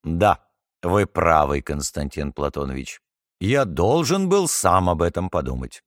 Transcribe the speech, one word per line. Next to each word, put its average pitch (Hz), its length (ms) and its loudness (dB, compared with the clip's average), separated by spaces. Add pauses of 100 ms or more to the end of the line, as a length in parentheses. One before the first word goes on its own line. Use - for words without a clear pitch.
"Да, 85 440 0 (360)
вы 92 240 2
правы, 76 560 2
Константин 73 720 -6
Платонович. 69 680 -6 (400)
Я 131 240 0
должен 147 640 0
был 185 200 2
сам 90 400 2
об 85 140 0
этом 87 280 -2
подумать". 65 560 -6